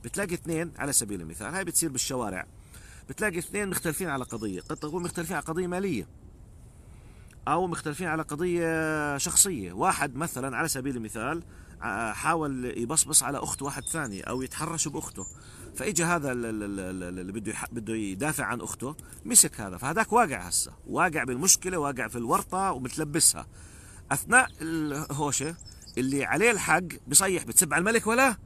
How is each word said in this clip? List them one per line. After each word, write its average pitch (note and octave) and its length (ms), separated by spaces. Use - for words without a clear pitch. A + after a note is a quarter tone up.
بتلاقي F3+ 300
اثنين E3 440
على C#3 160
سبيل G2+ 280
المثال، E2+ 320
هاي F#3+ 100
بتصير E3 260
بالشوارع، A#2 560
بتلاقي E3+ 300
اثنين G3+ 300
مختلفين F3 400
على C3+ 140
قضية، G#2+ 380
قد D#3 160
تكون D3+ 260
مختلفين E3+ 320
على D3 100
قضية E3+ 220
مالية F3+ 400
أو E3+ 200
مختلفين D#3 400
على D#3+ 140
قضية D#3 960
شخصية. C3+ 560
واحد D3 420
مثلًا C3 420
على D#3 100
سبيل C3 300
المثال، A#2 460
ع-، G#2 320
حاول C#3 520
يبصبص B2+ 580
على C3+ 140
أخت - 240
واحد C#3 220
ثاني A#2+ 380
أو B2+ 200
يتحرش D#3+ 460
بأخته، C#3+ 400
فإجا E3 300
هذا D#3+ 260
ال-، A#2+ 140
ال-، A2 180
ال-، F#2+ 400
ال-، F2+ 160
اللي F2+ 120
بده G#2+ 200
يح-، - 200
بده A2+ 240
يدافع A2 500
عن A2 160
أخته - 340
مسك G#3+ 360
هذا، F#2+ 160
فهذاك E3 360
واقع G3+ 240
هسه، - 360
واقع D3+ 360
بالمشكلة، E3+ 540
واقع C#3 300
في A2+ 100
الورطة F#3 540
ومتلبسها. C#3+ 760
أثناء A#3 360
الهوشة D3+ 960
اللي C3+ 280
عليه F#3+ 260
الحق E3+ 320
بصيح: E3+ 360
"بتسب C#3 300
على D#3 80
الملك A3 260
ولا؟" A#3+ 380